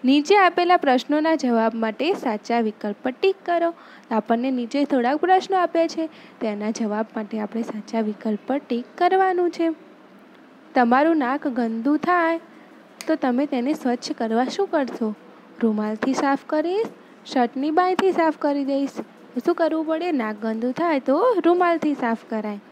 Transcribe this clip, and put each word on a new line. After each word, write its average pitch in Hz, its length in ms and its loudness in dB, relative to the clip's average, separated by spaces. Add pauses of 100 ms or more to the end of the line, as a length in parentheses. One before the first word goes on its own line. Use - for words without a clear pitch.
નીચે 294 320 4
આપેલા 359 400 4
પ્રશ્નોના 302 580 2
જવાબ 226 400 0
માટે 226 380 -2
સાચા 233 460 -2
વિકલ્પ 208 440 -4
પર 262 80 -2
ટિક 381 240 0 (100)
કરો. 339 280 0 (380)
આપણને 233 400 0
નીચે 254 340 -2
થોડાક 269 320 0
પ્રશ્નો 370 400 2
આપ્યા 330 300 0
છે, 320 220 -6 (320)
તેના 208 300 -4
જવાબ 214 340 -4 (100)
માટે 214 240 -6
આપણે 208 220 -6
સાચા 220 400 -6
વિકલ્પ 214 460 -4
પર 262 100 -2
ટિક 247 280 -4 (120)
કરવાનું 359 540 2
છે. 330 180 0 (1040)
તમારું 262 420 4
નાક 277 300 -2
ગંદુ 233 500 0
થાય 330 420 0 (680)
તો 320 80 2
તમે 262 300 0
તેને 269 280 -2
સ્વચ્છ 247 380 -4
કરવા 233 340 0
શું 403 220 -2
કરશો? 233 480 -2 (460)
રૂમાલથી 214 520 0
સાફ 277 320 0
કરીશ, 349 440 -2 (360)
શર્ટની 262 460 -2
બાંયથી 359 400 2
સાફ 330 260 0
કરી 285 280 -2
દઈશ. 277 300 -2 (380)
તો 254 120 -4
શું 349 100 2
કરવું 320 300 0
પડે? 330 260 -2
નાક 214 240 -2
ગંદુ 220 360 -4
થાય 311 280 0
તો 381 360 2 (100)
રૂમાલથી 339 480 2
સાફ 226 360 -2
કરાય. 214 300 -6 (120)